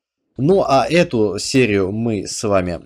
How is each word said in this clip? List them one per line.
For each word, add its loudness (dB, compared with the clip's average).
Ну, 2
а 2
эту 0
серию 0
мы -4
с -8
вами, 0